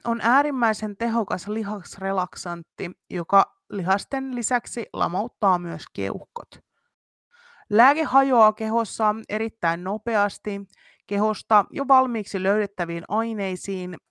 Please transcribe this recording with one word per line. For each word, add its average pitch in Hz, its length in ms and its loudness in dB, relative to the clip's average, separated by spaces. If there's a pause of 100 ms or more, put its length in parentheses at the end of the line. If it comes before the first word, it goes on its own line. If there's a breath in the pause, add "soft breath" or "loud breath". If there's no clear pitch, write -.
on 233 160 -2
äärimmäisen 240 760 2
tehokas 226 500 -2
lihasrelaksantti, 190 1400 -6 (180)
joka 180 460 2 (140)
lihasten 208 640 -2
lisäksi 240 580 -4
lamauttaa 180 680 0
myös 170 240 -8 (100)
keuhkot. - 540 -6 (1200 soft breath)
Lääke 262 340 6
hajoaa 254 500 4
kehossa 220 600 -2 (140)
erittäin 196 540 -4
nopeasti 202 800 -2 (460 soft breath)
kehosta 208 640 2
jo 269 160 -4
valmiiksi 240 560 2
löydettäviin 190 640 -2
aineisiin 196 920 -4 (140)